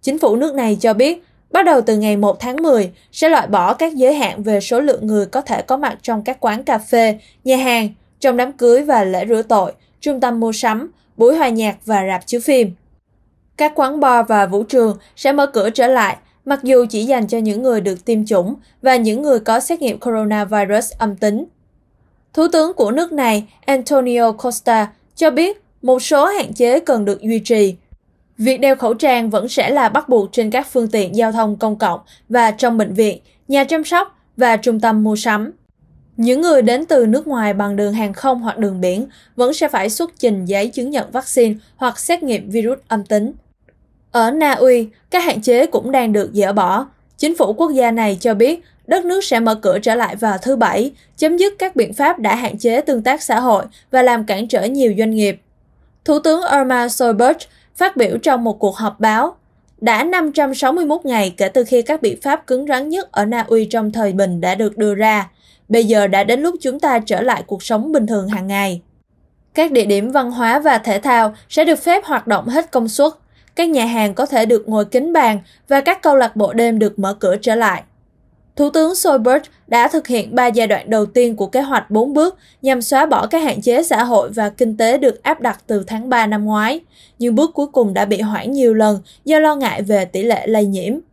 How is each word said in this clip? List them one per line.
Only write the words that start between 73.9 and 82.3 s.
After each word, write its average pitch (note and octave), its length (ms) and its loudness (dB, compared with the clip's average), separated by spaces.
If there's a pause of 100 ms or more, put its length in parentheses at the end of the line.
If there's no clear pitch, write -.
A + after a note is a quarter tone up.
có B3+ 120 -2
thể B3+ 200 0
được A3 240 0
ngồi G#3+ 160 0
kín C4+ 280 -2
bàn A#3 260 2 (280)
và C#4 140 2
các F#4 200 -2
câu D4 140 4
lạc A#3+ 200 2
bộ G#3 180 0
đêm A#3 260 2
được G#3 200 0
mở G3 140 -2
cửa G3 280 0
trở A3 140 0
lại. G3+ 280 -2 (720)
Thủ C#4+ 140 2
tướng D#4+ 260 0
Solberg C4+ 460 2 (260)
đã A#3 200 2
thực D#4 200 -2
hiện A3+ 280 -4
ba B3 120 2
giai A3+ 200 0
đoạn G3 220 -2
đầu G#3+ 160 2
tiên A#3 300 2
của G3 120 -4
kế B3+ 140 0
hoạch C4+ 300 -2
bốn A#3 220 0
bước E4 240 0 (240)